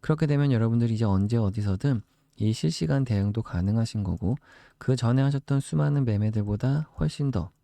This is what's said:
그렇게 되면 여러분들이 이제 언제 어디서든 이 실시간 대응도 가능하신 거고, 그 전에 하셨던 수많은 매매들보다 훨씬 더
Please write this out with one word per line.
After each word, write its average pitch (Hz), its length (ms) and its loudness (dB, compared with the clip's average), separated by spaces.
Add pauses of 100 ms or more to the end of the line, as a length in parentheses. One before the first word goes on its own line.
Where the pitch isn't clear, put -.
그렇게 156 260 0
되면 143 240 2
여러분들이 113 420 2
이제 110 120 0
언제 101 320 2
어디서든 104 640 0 (380)
이 107 140 2
실시간 156 500 -2
대응도 104 380 0
가능하신 104 600 -2
거고, 87 340 -2 (400)
그 131 180 0
전에 123 280 2
하셨던 139 360 0
수많은 143 460 0
매매들보다 107 920 0
훨씬 147 320 -2
더 98 180 -4 (140)